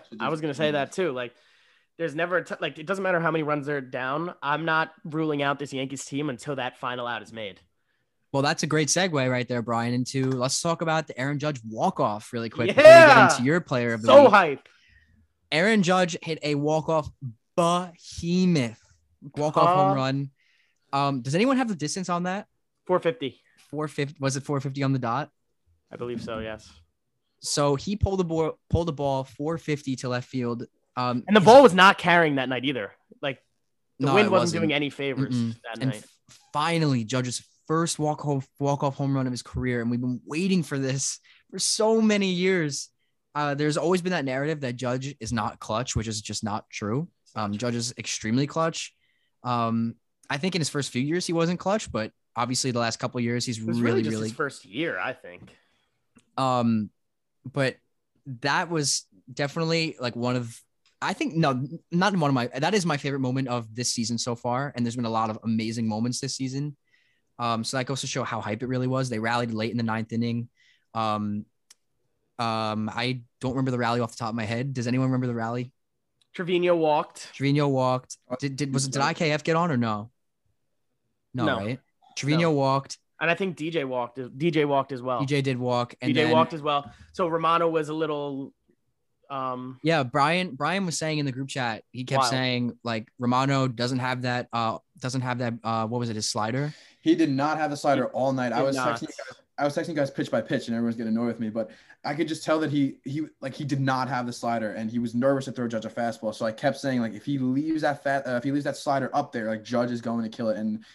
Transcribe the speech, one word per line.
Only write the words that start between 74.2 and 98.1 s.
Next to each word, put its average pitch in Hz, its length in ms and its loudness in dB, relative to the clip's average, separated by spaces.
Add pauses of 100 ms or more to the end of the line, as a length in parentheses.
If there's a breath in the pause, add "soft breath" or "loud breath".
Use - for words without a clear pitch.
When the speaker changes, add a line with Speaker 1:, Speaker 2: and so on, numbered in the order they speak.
Speaker 3:
of 110 60 -6
my 113 100 -4
head. 120 280 -4
Does 120 140 -4
anyone 131 200 0
remember 127 200 -2
the 120 80 -4
rally? 120 360 -6 (640)
Speaker 2:
Trevino 175 420 2
walked. 156 580 0
Speaker 3:
Trevino 143 340 2
walked. 127 500 0 (120)
Speaker 1:
Uh, 127 100 -6
Speaker 3:
Did, 139 160 -6
did, 139 180 -4
was 139 120 0
it, 135 80 -6
did 139 60 -2
Speaker 1:
no. 139 60 2
Speaker 3:
I 160 80 0
K 160 180 0
F 147 120 -2
get 165 120 0
on 170 160 2
or 131 60 0
no? 110 340 -2 (1200)
No, 123 120 -2
Speaker 2:
No. 127 120 0
Speaker 3:
right? 110 220 -4 (360)
Trevino 151 280 2
Speaker 2:
No. 165 80 4
Speaker 3:
walked. 135 460 0 (240)
Speaker 2:
And 156 80 0
I 170 60 0
think 185 220 -4
D 156 120 -6
J 160 140 -2
walked. 127 360 -6 (180)
D 165 140 0
J 151 120 2
walked 139 300 0
as 123 80 -8
well. 123 180 -2
Speaker 3:
D 110 60 -2
J 139 160 0
did 131 160 -2
walk. 123 440 -2
And 127 80 -2
Speaker 2:
D 123 40 0
J 151 120 4
Speaker 3:
then 160 80 2
Speaker 2:
walked 160 200 4
as 156 80 -10
well. 143 280 -2 (240 loud breath)
So 185 140 -2
Romano 165 420 2
was 160 200 -2
a 151 40 -6
little, 147 600 -6 (760)
um, 131 540 -8
Speaker 3:
Yeah, 156 200 2
Brian, 151 520 0
Brian 180 300 -2
was 165 120 -4
saying 156 200 -2
in 143 80 -2
the 135 80 -2
group 135 160 -8
chat, 120 420 -4
he 127 140 -10
kept 139 160 2
Speaker 2:
Wild. 123 100 2
Speaker 3:
saying, 123 520 -2
like, 113 260 -4 (100)
Romano 131 480 2
doesn't 123 320 -4
have 127 220 -4
that, 123 320 -4
uh, 113 240 -2 (220)
doesn't 131 220 -4
have 123 180 -4
that, 120 140 -4 (100)
uh, 113 240 -2
what 120 120 -4
was 120 100 -4
it, 110 60 -6
his 107 140 -6
slider? 123 440 -4 (280 soft breath)
Speaker 1:
He 160 140 4
did 165 140 2
not 143 280 0
have 156 140 -2
the 143 60 -6
slider 139 280 2
Speaker 2:
He 110 60 -6